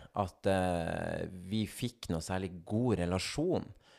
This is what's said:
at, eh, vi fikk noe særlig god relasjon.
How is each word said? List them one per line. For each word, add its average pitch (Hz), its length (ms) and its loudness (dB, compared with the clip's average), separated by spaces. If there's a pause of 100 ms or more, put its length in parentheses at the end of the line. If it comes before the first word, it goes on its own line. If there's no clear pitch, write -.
(160)
at, 101 320 0
eh, 85 800 2
vi 92 380 -2
fikk - 440 -6
noe 82 120 0
særlig 92 440 -4
god 127 340 2
relasjon. 92 680 0 (320)